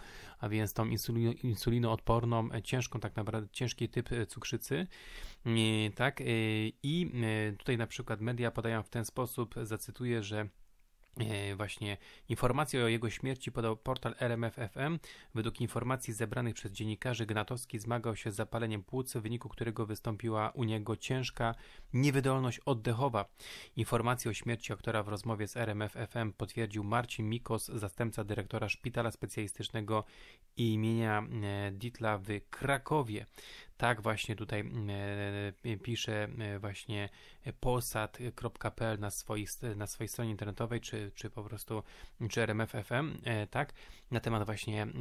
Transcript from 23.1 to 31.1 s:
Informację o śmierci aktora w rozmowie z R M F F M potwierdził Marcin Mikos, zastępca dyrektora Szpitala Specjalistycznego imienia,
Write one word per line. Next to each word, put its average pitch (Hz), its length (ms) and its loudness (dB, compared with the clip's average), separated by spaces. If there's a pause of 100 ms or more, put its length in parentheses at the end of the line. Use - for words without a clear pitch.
Informację 117 540 2
o 101 40 0
śmierci - 380 -2
aktora 107 300 0
w 101 60 -2
rozmowie 104 400 0
z - 80 -8
R 113 140 0
M 104 120 0
F 104 140 -4
F 113 200 -4
M 110 160 0
potwierdził 107 520 -2
Marcin 113 440 0
Mikos, 113 380 0
zastępca 113 580 -2
dyrektora 104 440 -2
Szpitala 117 420 0
Specjalistycznego 107 920 -2 (520)
imienia, 110 640 4 (200)